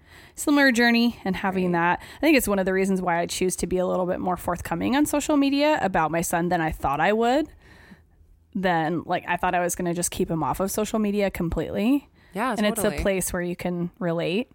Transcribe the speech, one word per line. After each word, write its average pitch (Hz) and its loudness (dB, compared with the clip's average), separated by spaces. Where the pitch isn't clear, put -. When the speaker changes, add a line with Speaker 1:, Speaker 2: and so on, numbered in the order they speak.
Speaker 1:
similar 285 4
journey 233 4
and 190 0
having 185 0
Speaker 2:
Right. 175 2
Speaker 1:
that. - -20
I - -12
think 311 4
it's 226 0
one 196 2
of 185 2
the 190 0
reasons 190 2
why 175 0
I 170 0
choose 180 -2
to 175 -4
be 180 -2
a 180 2
little 180 0
bit 180 -2
more 180 -2
forthcoming 180 -2
on 302 4
social 294 0
media 277 2
about 175 0
my 170 0
son 175 0
than 175 0
I 160 0
thought 143 -4
I 190 4
would. 247 2
Then, 170 0
like, 175 -4
I 180 -2
thought 180 0
I 180 2
was 180 -2
gonna 175 -2
just 175 -2
keep 180 -2
him 160 -2
off 131 -2
of 190 -2
social 214 -2
media 202 0
completely. 196 -2
Speaker 2:
Yeah, 226 -2
Speaker 1:
And 208 2
it's 214 0
a 190 -4
Speaker 2:
totally. 165 0
Speaker 1:
place 190 0
where 180 -4
you 175 -4
can 175 -4
relate. 170 -2